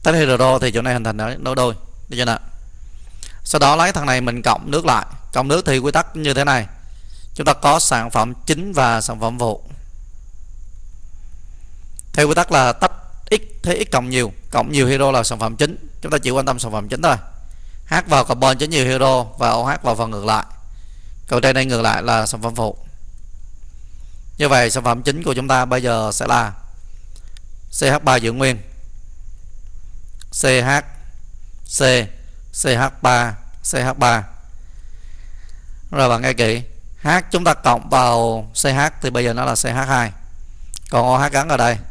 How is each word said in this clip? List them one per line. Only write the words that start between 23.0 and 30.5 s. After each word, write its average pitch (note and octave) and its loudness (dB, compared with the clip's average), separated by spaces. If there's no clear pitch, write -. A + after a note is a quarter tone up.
Như C#3+ 4
vậy B2 6
sản B2+ 0
phẩm A#2+ 2
chính C#3+ 0
của C3+ 0
chúng B2+ -2
ta B2+ 4
bây B2+ 0
giờ A2+ 2
sẽ - -2
là A#2 4
C - 0
H C#3 4
ba C3+ 6
giữ A2+ 2
nguyên, B2+ 2
C - -2
H, C3 4